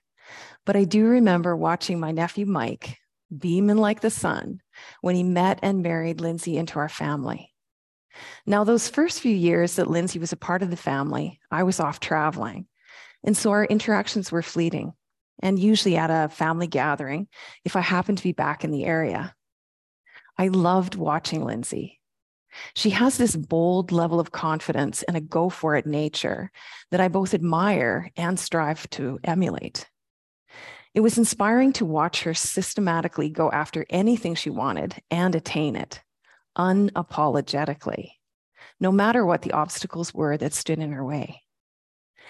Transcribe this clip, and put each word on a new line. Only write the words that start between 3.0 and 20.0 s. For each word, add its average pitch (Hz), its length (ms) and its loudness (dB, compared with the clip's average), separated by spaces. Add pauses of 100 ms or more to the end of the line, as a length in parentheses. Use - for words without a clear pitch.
beaming 185 400 2
like 214 240 2
the 220 80 0
sun, - 540 -4 (400)
when 180 120 2
he 180 80 2
met 180 400 2
and 196 200 0
married 165 400 -2
Lindsay 165 340 -4
into 160 220 -4
our 147 100 -2
family. 143 640 -6 (920)
Now, 208 180 4
those 226 240 4
first 320 320 0
few 233 140 2
years 170 420 2
that - 140 0
Lindsay 175 280 -2
was 160 140 -6
a 170 60 -6
part 180 240 -2
of 185 80 -2
the 175 60 -4
family, 139 640 -4 (120)
I 170 140 0
was 185 160 2
off 151 200 -4
traveling. 151 680 -2 (560)
And 208 140 2
so - 140 2
our 208 160 4
interactions 214 640 0
were 170 80 0
fleeting, 165 540 -4 (480)
and 190 160 2
usually 202 400 4
at 160 100 2
a 160 220 2
family 165 360 -2
gathering, 147 600 -2 (380)
if 180 100 -2
I 185 40 4
happened 180 360 0
to - 80 -6
be 180 80 0
back - 320 -4
in 160 60 -4
the 143 160 -4
area. 160 480 -2 (1040)